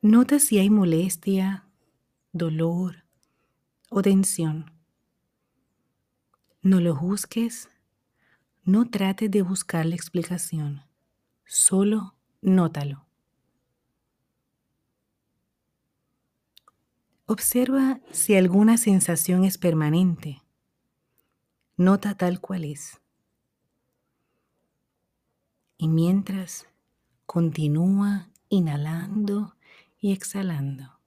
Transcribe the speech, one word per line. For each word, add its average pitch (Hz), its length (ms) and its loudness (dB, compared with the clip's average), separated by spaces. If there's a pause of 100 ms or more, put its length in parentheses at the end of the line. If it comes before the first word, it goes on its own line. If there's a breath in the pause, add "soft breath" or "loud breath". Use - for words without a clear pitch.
Nota 247 360 6
si 220 180 2
hay 196 100 4
molestia, 190 960 0 (680)
dolor 170 720 -4 (840)
o 202 140 -2
tensión. 175 720 0 (1900)
No 185 200 4
lo 170 160 0
juzgues, 208 720 -6 (960)
no 226 260 2
trates 196 400 -2
de 196 120 2
buscar 175 440 -4
la 165 80 -2
explicación, 165 880 -8 (600)
solo 202 720 0 (240)
nótalo. 160 680 0 (4000)
Observa 262 760 0 (100)
si - 240 0
alguna 196 440 6
sensación 185 680 2
es 185 120 0
permanente. 160 840 0 (1300)
Nota 196 400 2
tal 180 240 -2
cual 185 240 -8
es. 147 360 -14 (2750)
Y 165 80 -4
mientras, 185 800 -2 (580)
continúa 175 1080 -2 (160)
inhalando 190 1080 -4 (480 soft breath)
y 196 100 0
exhalando. 139 960 -8